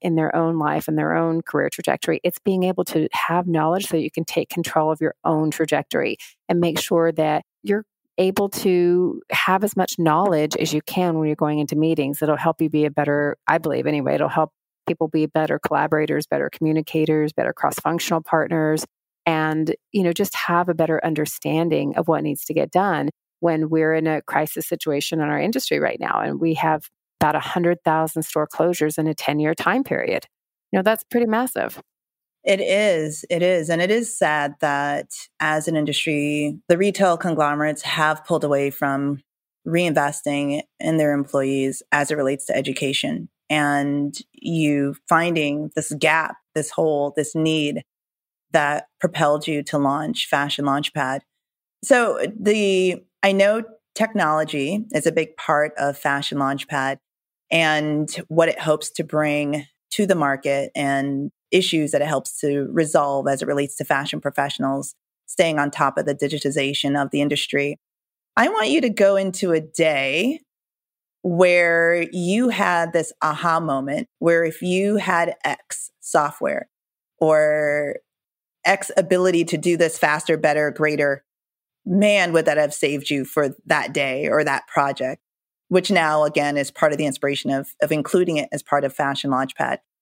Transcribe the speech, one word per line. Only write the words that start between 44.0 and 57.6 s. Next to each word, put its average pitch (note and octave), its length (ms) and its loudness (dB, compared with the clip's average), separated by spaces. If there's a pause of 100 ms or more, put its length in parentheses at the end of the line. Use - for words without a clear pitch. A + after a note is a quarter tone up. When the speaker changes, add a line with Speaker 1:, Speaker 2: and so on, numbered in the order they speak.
Speaker 2:
you D3 640 -2 (140)
finding D#3 640 0
this D#3 240 -4
gap, D#3 380 0 (180)
this D3+ 160 -4
hole, C#3+ 440 0
this D3+ 200 -4
need D#3 480 0 (680)
that D3 340 2 (160)
propelled D3+ 440 2
you D3 180 -2
to D#3 140 -4
launch D3 500 -2
Fashion C#3+ 380 -2
Launchpad. C#3 540 -2 (640)
So A#3+ 420 4 (140)
the, G3 640 2 (180)
I G3 120 4
know G#3 300 4 (320)
technology D#3 960 0
is D3+ 140 0
a E3 60 4
big D#3+ 240 -2
part D3+ 420 0
of C#3+ 200 -2
Fashion C#3+ 400 -2
Launchpad C#3 600 -2 (540)
and D3+ 580 2 (200)